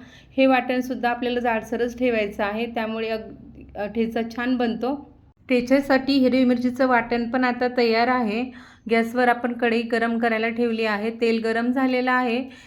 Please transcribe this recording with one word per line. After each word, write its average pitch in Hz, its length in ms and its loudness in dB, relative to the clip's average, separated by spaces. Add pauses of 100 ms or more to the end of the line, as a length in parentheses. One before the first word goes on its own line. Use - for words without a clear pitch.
(360)
हे 269 100 6
वाटणसुद्धा 254 640 2
आपल्याला 240 300 -2
जाडसरच 233 580 -2
ठेवायचं 220 460 0
आहे, 220 220 -4
त्यामुळे 220 420 -4
अग-, - 680 -10
अ, 202 100 -4
ठेचा 226 360 -2
छान 247 340 -2
बनतो. 240 560 -2 (360)
ठेच्यासाठी 269 640 2
हिरवी 254 320 4
मिरचीचं 247 420 2
वाटण 233 440 0
पण 254 140 0
आता 247 320 0
तयार 233 320 2
आहे. 247 640 -4 (180)
गॅसवर 233 380 2
आपण 240 240 0
कढई 240 300 0
गरम 233 360 0
करायला 226 300 0
ठेवली 226 360 0
आहे. 214 260 -2
तेल 226 340 0
गरम 233 280 0
झालेलं 254 400 2
आहे, 254 380 0 (160)